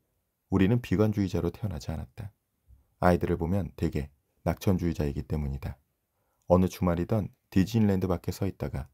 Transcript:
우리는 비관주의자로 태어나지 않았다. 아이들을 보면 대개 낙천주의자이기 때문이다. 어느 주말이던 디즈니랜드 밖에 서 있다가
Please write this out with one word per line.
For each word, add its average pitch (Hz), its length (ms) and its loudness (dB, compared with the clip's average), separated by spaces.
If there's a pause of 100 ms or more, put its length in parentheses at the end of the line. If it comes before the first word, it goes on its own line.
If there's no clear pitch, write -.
(500)
우리는 95 300 4
비관주의자로 95 680 0
태어나지 85 400 -8
않았다. 80 420 -12 (680)
아이들을 87 380 4
보면 87 360 -2
대개 76 340 -4 (360)
낙천주의자이기 80 800 -2
때문이다. 69 540 -6 (720)
어느 90 220 6
주말이던 90 600 0 (220)
디즈니랜드 98 560 2
밖에 90 240 -4
서 - 160 -6
있다가 71 480 -8